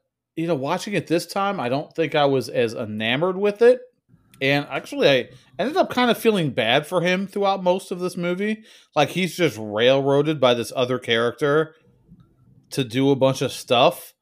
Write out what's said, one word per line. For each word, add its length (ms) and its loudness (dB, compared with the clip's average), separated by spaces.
you 120 -4
know, 80 0
watching 400 -4
it 120 -4
this 200 0
time, 320 -4
I 100 -4
don't 260 -4
think 200 -2
I 100 4
was 240 0
as 240 0
enamored 640 -2
with 240 -2
it. 180 6
And 280 0
actually, 400 -2
I 200 2
ended 200 -2
up 140 0
kind 200 2
of 60 2
feeling 340 0
bad 340 0
for 160 -2
him 260 0
throughout 360 -2
most 280 -2
of 80 -8
this 180 -6
movie. 460 -4
Like, 140 2
he's 260 -2
just 240 0
railroaded 800 2
by 160 4
this 200 -6
other 240 0
character 760 0
to 120 -4
do 280 0
a 40 4
bunch 260 0
of 100 -4
stuff 720 2